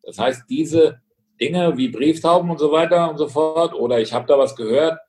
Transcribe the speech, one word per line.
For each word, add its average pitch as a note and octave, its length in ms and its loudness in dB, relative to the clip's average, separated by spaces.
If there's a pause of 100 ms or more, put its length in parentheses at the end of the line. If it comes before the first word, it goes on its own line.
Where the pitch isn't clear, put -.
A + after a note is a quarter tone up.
Das - 160 -18
heißt, B2+ 320 -4
diese D#3 500 0 (400)
Dinge D#3+ 360 0
wie B2+ 120 -2
Brieftauben D#3+ 600 0
und D#3+ 80 -6
so D3 140 2
weiter E3 360 2
und D3+ 80 -8
so D3+ 120 -2
fort, D#3 460 0
oder A#2+ 260 0
ich - 120 -4
habe A#2+ 140 -4
da C#3+ 120 4
was C3 180 0
gehört C#3 420 0 (100)